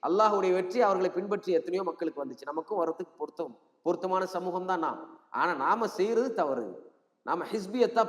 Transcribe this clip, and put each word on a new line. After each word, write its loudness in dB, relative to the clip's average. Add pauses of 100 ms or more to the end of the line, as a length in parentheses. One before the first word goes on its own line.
அல்லாஹ்வுடைய 4
வெற்றி 0
அவர்களை 4
பின்பற்றி -2
எத்தனையோ 0
மக்களுக்கு -4
வந்துச்சு. -12
நமக்கும் -2
வரதுக்கு -6
பொருத்தம், -10 (240)
பொருத்தமான 0
சமூகம் -4
தான் 0
நாம். -6 (100)
ஆனா 0
நாம 2
செய்யறது 0
தவறு. -2 (300)
நாம -2
ஹிஸ்பியத்தா 2